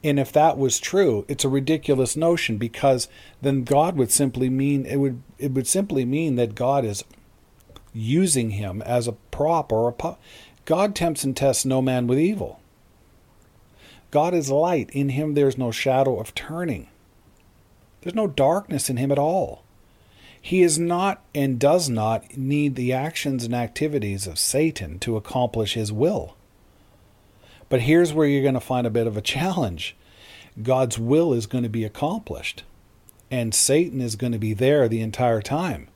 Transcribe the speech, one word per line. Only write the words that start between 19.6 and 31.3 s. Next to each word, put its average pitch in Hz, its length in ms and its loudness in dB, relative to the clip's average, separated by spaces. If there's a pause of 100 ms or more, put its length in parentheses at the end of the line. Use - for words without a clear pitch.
He 185 220 2
is 160 160 4
not 175 440 0 (120)
and 135 240 0
does 147 300 4
not 113 480 -2
need 139 400 0
the 127 160 -2
actions 135 520 -4
and 117 100 -4
activities 113 720 -4
of 82 120 -10
Satan 131 640 -2
to 113 160 -2
accomplish 113 580 -2
his 107 180 -4
will. 139 440 -2 (1300)
But 127 140 2
here's 156 300 4
where 156 140 2
you're 143 160 2
gonna 131 180 2
find 123 260 -2
a 113 40 0
bit 113 160 0
of 107 100 -4
a - 60 -4
challenge. 135 720 -4 (680)
God's 123 360 0
will 143 340 2